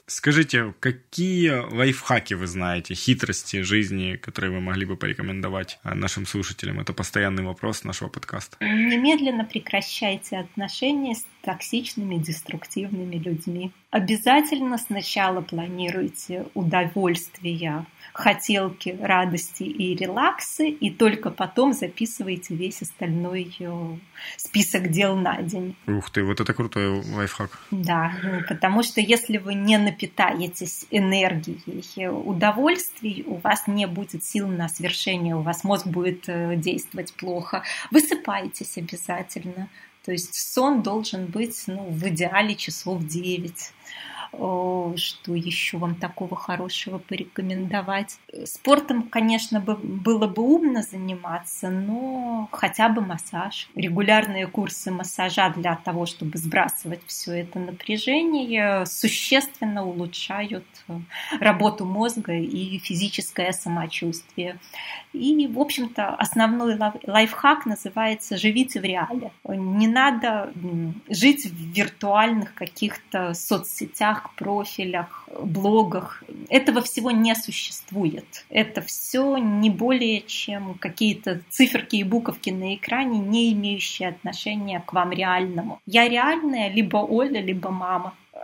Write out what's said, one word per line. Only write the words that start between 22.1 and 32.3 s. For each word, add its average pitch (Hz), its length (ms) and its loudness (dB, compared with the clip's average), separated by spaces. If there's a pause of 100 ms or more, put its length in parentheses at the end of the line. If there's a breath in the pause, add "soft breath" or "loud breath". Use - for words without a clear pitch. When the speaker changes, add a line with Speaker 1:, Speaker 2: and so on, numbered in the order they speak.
Speaker 2:
весь 180 260 -6
остальной, 175 800 -4
э, 170 360 -8 (420 loud breath)
список 185 520 0
дел 190 260 2
на 180 260 0
день. 180 340 -6 (120)
Speaker 1:
Ух 104 220 0
ты, 101 140 0
вот 98 160 0
это 107 140 0
крутой 101 500 0 (100)
лайфхак. 101 460 -4 (120)
Speaker 2:
Да, 175 420 0 (100)
ну, 185 240 -2
потому 190 360 4
что 226 180 0
если 220 360 4
вы 196 160 -4
не 202 240 6
напитаетесь 180 1120 0
энергией, 185 920 2 (140)
э, 185 120 -4
удовольствий, 214 1160 0